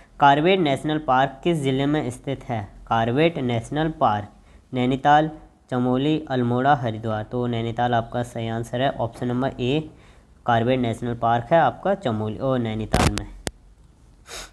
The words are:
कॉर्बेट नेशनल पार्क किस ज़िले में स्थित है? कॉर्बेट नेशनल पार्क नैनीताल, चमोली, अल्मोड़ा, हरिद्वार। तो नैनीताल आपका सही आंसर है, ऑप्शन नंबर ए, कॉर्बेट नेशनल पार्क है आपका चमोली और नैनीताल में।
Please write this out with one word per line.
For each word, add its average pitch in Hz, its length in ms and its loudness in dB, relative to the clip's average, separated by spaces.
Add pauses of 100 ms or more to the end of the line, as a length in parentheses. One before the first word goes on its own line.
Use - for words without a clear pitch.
(200)
कॉर्बेट 151 400 6
नेशनल 151 380 0
पार्क 139 460 0
किस 170 140 0
ज़िले 135 280 0
में 147 240 0
स्थित 135 340 -8
है? 107 240 -6 (200)
कॉर्बेट 123 520 2
नेशनल 135 500 -2
पार्क 107 400 0 (440)
नैनीताल, 139 580 4 (380)
चमोली, 131 600 0
अल्मोड़ा, 127 460 2
हरिद्वार। 110 480 -4
तो 123 240 -4
नैनीताल 120 460 -2
आपका 120 300 -2
सही 117 240 -8
आंसर 117 340 -4
है, 139 100 2
ऑप्शन 123 360 -6
नंबर 123 320 -2
ए, 143 300 -2 (560)
कॉर्बेट 120 340 2
नेशनल 120 340 -4
पार्क 117 400 0
है 170 60 6
आपका 160 360 0
चमोली 107 420 -4
और 131 220 -2
नैनीताल 110 520 0
में। 98 160 -6 (1300)